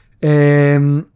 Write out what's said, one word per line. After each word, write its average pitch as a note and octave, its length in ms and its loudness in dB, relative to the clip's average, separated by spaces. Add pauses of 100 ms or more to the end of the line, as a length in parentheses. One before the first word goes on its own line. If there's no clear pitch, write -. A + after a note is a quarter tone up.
(200)
em, D3 840 0 (120)